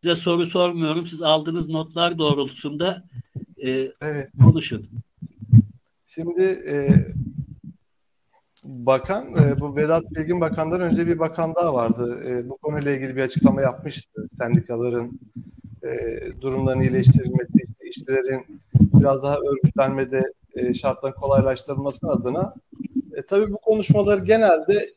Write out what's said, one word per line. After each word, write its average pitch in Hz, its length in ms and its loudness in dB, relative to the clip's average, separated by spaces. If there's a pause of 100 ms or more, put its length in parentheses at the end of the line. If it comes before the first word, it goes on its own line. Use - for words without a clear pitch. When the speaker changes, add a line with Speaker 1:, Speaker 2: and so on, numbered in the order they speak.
Speaker 1:
Size 170 120 2
soru 170 320 0
sormuyorum. 170 600 0
Siz 165 160 -10
aldığınız 160 460 2
notlar 160 500 -2
doğrultusunda, 151 840 -2 (600)
e, 131 360 -4
Speaker 2:
Evet. 147 300 -8 (140)
Speaker 1:
konuşun. 127 420 4 (1200)
Speaker 2:
Şimdi, 170 360 -4
e, 147 460 -2 (1800)
bakan, 135 640 0 (180)
e, 139 160 2
bu 143 160 -4
Vedat 156 340 2
Bilgin 160 300 -2
Bakan'dan 165 400 -2
önce 170 260 0
bir 170 120 0
bakan 160 360 -2
daha 165 200 0
vardı. 120 540 -2
E, 123 200 -4
bu 135 80 -12
konuyla 147 360 -4
ilgili 131 240 -6
bir 135 60 -2
açıklama 135 400 2
yapmıştı. - 680 -6 (100)
Sendikaların, 120 840 -2 (640)
e, 117 360 -8 (200)
durumlarının 131 420 0
iyileştirilmesi, 127 760 2 (100)
işte - 200 -18
işçilerin 131 720 -4 (140)
biraz 139 480 6
daha 143 140 0
örgütlenmede, 135 840 0 (320)
e, 123 200 0
şartların 135 400 -4
kolaylaştırılması 139 920 0
adına. 147 460 -2 (640)
E, - 60 -8
tabii 202 300 0
bu 208 60 -8
konuşmalar 208 600 2
genelde 196 680 2 (100)